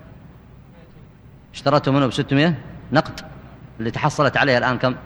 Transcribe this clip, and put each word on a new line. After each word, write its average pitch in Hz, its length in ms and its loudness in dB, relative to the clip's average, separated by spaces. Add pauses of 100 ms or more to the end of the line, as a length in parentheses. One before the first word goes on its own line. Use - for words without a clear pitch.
(1500)
اشترته 143 380 0
منه 139 140 4
بستمائة 143 500 0 (360)
نقد، - 300 0 (580)
اللي 113 120 -4
تحصلت 143 460 0
عليها 127 200 4
الآن 120 200 0
كم؟ 127 180 0 (100)